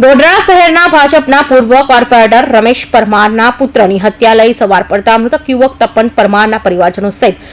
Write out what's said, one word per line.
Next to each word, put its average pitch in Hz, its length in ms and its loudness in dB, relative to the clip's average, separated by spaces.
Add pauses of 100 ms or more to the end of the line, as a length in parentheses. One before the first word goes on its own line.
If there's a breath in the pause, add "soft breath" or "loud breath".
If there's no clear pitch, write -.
વડોદરા 285 460 2
શહેરના 349 400 2
ભાજપના 294 560 0
પૂર્વ 254 320 2
કોર્પોરેટર 240 760 2
રમેશ 226 380 0
પરમારના 220 600 0
પુત્રની 214 480 -2
હત્યા 214 360 0
લઈ 226 180 2
સવાર 208 300 -2
પડતા 202 360 -2
મૃતક 240 320 -4
યુવક 262 300 -2
તપન 226 280 -2
પરમારના 214 500 -2
પરિવારજનો 180 520 -4
સહિત 226 240 -2 (180 loud breath)